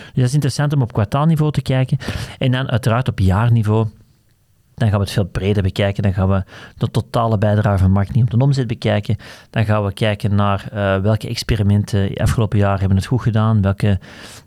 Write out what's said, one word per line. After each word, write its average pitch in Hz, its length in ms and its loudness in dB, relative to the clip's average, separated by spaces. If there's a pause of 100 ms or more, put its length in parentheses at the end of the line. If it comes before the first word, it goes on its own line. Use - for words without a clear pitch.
(140)
dat 127 100 2
is 123 100 0
interessant 147 380 0
om 143 100 2
op 110 100 -4
kwartaalniveau 147 600 2
te - 100 0
kijken. 131 360 0 (400)
En 135 120 0
dan 127 200 -2
uiteraard 117 380 0
op 104 100 -6
jaarniveau, 107 720 2 (840)
dan 117 140 0
gaan 104 100 2
we 98 60 0
het - 100 -8
veel 107 100 0
breder 98 380 -2
bekijken. 101 400 -2
Dan 101 100 2
gaan 95 160 0
we 95 160 0 (320)
de - 140 -4
totale 113 480 -2
bijdrage 104 400 2
van 92 120 4
marketing 101 340 2
op 117 60 0
de 127 140 2
omzet 139 220 0
bekijken. 104 500 -2 (340)
Dan 113 140 0
gaan 107 200 0
we 98 80 -2
kijken 104 420 -2
naar, 101 380 0
eh, 98 280 0
welke 110 280 0
experimenten 101 840 0
afgelopen 104 440 0
jaar 98 200 2
hebben 95 180 2
het 95 100 0
goed 123 160 -2
gedaan, 110 400 2
welke, 98 360 0 (480)